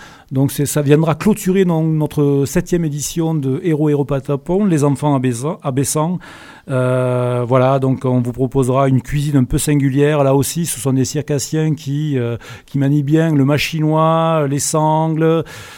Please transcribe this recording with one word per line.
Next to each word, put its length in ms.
Donc, 200
c'est, 160
ça 160
viendra 320
clôturer 500
non-, 160
notre 640
septième 400
édition 480
de 300
Héros 260
Héros 160
Patapon, 600
les 180
enfants 320
à 40
Bessan, 440
à 80
Bessan. 480
Euh, 760
voilà, 340
donc 260
on 160
vous 100
proposera 560
une 140
cuisine 340
un 80
peu 140
singulière. 640
Là 100
aussi, 320
ce 140
sont 140
des 100
circassiens 720
qui, 420
euh, 200
qui 120
manient 260
bien 320
le 80
machinois, 1080
les 100
sangles, 840